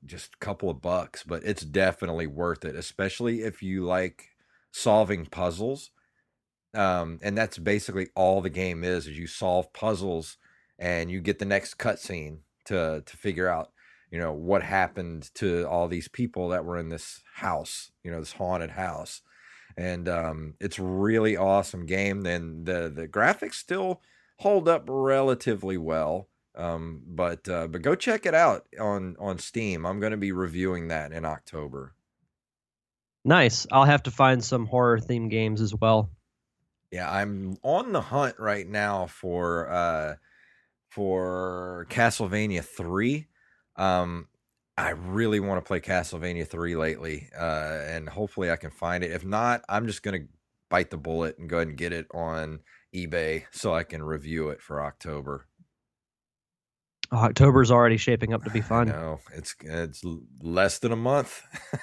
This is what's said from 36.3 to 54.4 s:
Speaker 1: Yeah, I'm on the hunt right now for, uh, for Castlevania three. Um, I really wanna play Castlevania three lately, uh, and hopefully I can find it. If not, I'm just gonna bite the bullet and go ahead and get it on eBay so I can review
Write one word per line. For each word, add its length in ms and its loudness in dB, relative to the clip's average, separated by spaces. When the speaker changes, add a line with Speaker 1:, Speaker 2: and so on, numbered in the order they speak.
Speaker 1:
Yeah, 200 -4
I'm 520 -2
on 280 0
the 100 0
hunt 380 0
right 280 -2
now 400 0
for, 600 -2
uh, 460 0
for 1000 -4
Castlevania 760 2
three. 600 -2
Um, 520 0
I 140 0
really 500 0
wanna 220 0
play 180 -2
Castlevania 640 -2
three 280 -4
lately, 640 -4
uh, 500 -4
and 220 -8
hopefully 420 -4
I 60 2
can 140 -12
find 320 -2
it. 80 -4
If 140 -6
not, 440 0
I'm 180 0
just 160 -8
gonna 240 -6
bite 220 2
the 60 -8
bullet 420 -4
and 100 -12
go 100 0
ahead 100 0
and 80 -12
get 160 -4
it 200 -8
on 480 -6
eBay 560 -2
so 240 -2
I 80 0
can 200 -10
review 460 -4